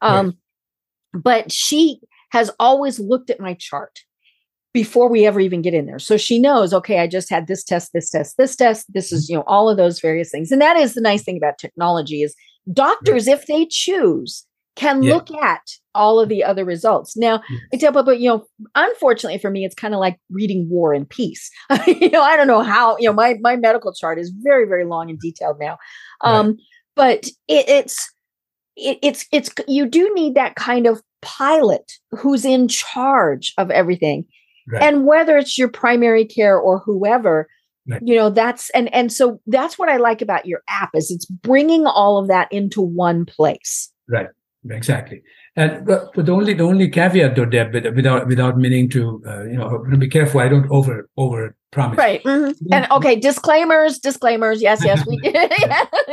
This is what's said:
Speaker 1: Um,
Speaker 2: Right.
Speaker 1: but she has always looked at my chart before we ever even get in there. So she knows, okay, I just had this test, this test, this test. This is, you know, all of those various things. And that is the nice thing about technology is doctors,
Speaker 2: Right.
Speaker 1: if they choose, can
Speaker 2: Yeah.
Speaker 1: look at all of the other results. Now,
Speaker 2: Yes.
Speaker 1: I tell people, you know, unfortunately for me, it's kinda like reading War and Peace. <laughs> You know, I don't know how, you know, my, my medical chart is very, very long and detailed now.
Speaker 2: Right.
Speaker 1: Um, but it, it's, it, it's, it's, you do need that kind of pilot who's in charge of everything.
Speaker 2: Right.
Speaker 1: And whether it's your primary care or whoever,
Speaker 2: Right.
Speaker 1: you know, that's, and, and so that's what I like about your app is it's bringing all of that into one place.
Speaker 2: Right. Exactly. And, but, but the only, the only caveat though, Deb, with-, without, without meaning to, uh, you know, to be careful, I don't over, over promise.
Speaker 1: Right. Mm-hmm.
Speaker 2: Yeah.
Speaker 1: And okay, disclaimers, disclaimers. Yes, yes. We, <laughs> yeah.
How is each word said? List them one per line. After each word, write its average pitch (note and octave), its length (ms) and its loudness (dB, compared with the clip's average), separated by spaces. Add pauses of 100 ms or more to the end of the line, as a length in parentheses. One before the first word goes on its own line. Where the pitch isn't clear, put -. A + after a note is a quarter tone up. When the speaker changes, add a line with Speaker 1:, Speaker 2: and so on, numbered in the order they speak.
Speaker 1:
Um, G3 360 0 (760)
Speaker 2:
Right. E3+ 100 -12
Speaker 1:
but A#3 280 0
she D4+ 480 0 (320)
has A3+ 180 0 (120)
always C4+ 380 2
looked B3+ 300 -4
at - 120 -6
my F3+ 140 -10
chart - 440 -14 (720)
before A#3+ 360 2
we A3 160 4
ever G3+ 140 2
even F3+ 240 0
get F3 100 -2
in D3 140 0
there. C3+ 100 -14
So G#3+ 200 0
she A#3 200 0
knows, A#3+ 340 4
okay, F#3 280 0
I E3+ 80 0
just F3+ 240 -6
had E3 160 -4
this F#3+ 160 -8
test, F3 300 -6
this E3 180 -4
test, D3 260 -6
this C4 180 2
test. A3 380 0
This F#3+ 180 -6
is, D#3 160 -2
you E3 80 -6
know, D#3 120 -4
all G#3 220 4
of G#3 80 0
those F3 220 2
various E3 300 -2
things. D#3+ 220 -6
And C4+ 100 4
that E4 160 4
is C#4 160 2
the A#3+ 80 -6
nice G#3 220 0
thing F#3 140 -8
about D3 200 -4
technology E3 640 -4
is D3 140 -4 (360)
doctors, C4+ 560 2
Speaker 2:
Right. C4+ 120 6
Speaker 1:
if - 80 -20
they D#4 180 0
choose, A#3+ 800 -2 (300)
can C#4 260 0
Speaker 2:
Yeah. C#4+ 140 4
Speaker 1:
look E4+ 160 -6
at C4+ 300 -2 (340)
all G#3+ 240 4
of G#3+ 100 2
the G#3 140 -2
other F#3+ 200 -2
results. F3+ 540 -4
Now, A3 320 0
Speaker 2:
Yes. A#2+ 100 -10 (140)
Speaker 1:
I B3+ 40 -6
tell D4 160 2
people, C4 200 4
you A#3+ 160 0
know, A3 160 -2 (300)
unfortunately D#4+ 640 0
for G3+ 100 -4
me, G3 160 -6
it's F3+ 80 -10
kinda G#3 240 -8
like F#3 220 -2 (100)
reading F#3+ 400 -4
War E3+ 240 0
and C#3+ 160 -4
Peace. - 400 -10 (200)
<laughs> - 180 0
You F4 240 2
know, D#4 100 4
I D4+ 160 4
don't C#4+ 100 4
know A3+ 140 4
how, A3+ 380 2
you A#3 100 2
know, G#3 40 0
my, A3+ 280 2
my A#3+ 140 2
medical A3+ 380 0
chart E3 260 -6
is F3 100 -8 (140)
very, C4 240 4
very F3+ 180 -2
long E3 240 -8
and D#3+ 100 -12
detailed D#3+ 400 -8
now. D3+ 180 -8 (460)
Speaker 2:
Right. A#3 120 2
Speaker 1:
Um, G#3+ 220 0 (380)
but C4 300 2 (220)
it, D4 200 2
it's, - 460 0 (640)
it, - 260 -6
it's, - 300 -2
it's, C#4+ 180 -2 (180)
you C#4 200 0
do F4+ 260 2
need D4+ 220 -2
that C4 200 0
kind B3 300 -2
of A3 160 2 (220)
pilot C4+ 720 0 (180)
who's C4+ 340 -2
in B3+ 220 2
charge B3 880 -2
of F#3 140 -2
everything. E3 540 0 (440)
Speaker 2:
Right. A#2 140 -2
Speaker 1:
And C#4+ 220 2
whether D#4 320 4
it's C#4+ 200 -2
your B3+ 120 0
primary A#3 560 2
care G3+ 340 2
or F#3+ 200 0
whoever, G3+ 680 0 (400)
Speaker 2:
Right. A#2 160 -8
Speaker 1:
you A#3 140 2
know, G#3+ 120 2
that's, A3+ 420 -2
and, A#3+ 220 -2
and A#3+ 200 0
so B3 340 0
that's C4 320 -2
what F4+ 80 -2
I C#4+ 80 2
like A#3 260 0
about G3+ 240 -4
your F3 220 -8
app G3 260 -6
is D#3+ 160 -2
it's F3 160 -10
bringing C#4+ 640 2
all G#3 300 2
of G3 100 -2
that F#3 240 0
into G3+ 300 -4
one F3 420 0
place. - 640 -4 (200)
Speaker 2:
Right. G#2+ 180 -4 (420)
Exactly. A2+ 520 -6 (340)
And, D#3 300 -2
but, - 280 -2
but E3 120 -2
the F3+ 80 2
only, G#3 200 0
the E3 120 0
only F#3+ 240 2
caveat E3+ 480 2
though, B2 80 2
Deb, A#2 280 0
with-, A#2+ 220 -4
without, B2+ 320 0
without B2+ 300 0
meaning B2+ 320 2
to, A2+ 360 -4
uh, G#2 180 -12
you A#2 140 -10
know, A#2 320 -6
to C#3 80 2
be C3 120 2
careful, C#3+ 320 2
I B2 80 2
don't C#3 200 2
over, C3+ 460 -2
over A#2 400 -6 (160)
promise. B2 260 -2
Speaker 1:
Right. A#3 260 2
Mm-hmm. C#4 280 -2 (140)
Speaker 2:
Yeah. C#4 180 0
Speaker 1:
And - 80 -2
okay, C4+ 240 4
disclaimers, D#4 840 2
disclaimers. A3+ 640 -2
Yes, G#3+ 220 2
yes. G3+ 240 0
We, C#3+ 120 -6
<laughs> - 40 -16
yeah. - 600 0 (280)